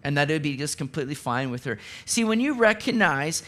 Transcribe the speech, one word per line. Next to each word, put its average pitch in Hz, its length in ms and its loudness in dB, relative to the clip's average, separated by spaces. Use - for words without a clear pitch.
and 143 140 0
that 143 120 4
it 156 40 2
would 156 100 0
be 143 140 -2
just 143 200 -4
completely 143 380 -4
fine 127 340 -2
with 123 140 -6
her. 110 160 -4
See, 233 200 0
when 220 160 2
you 285 120 0
recognize 214 960 2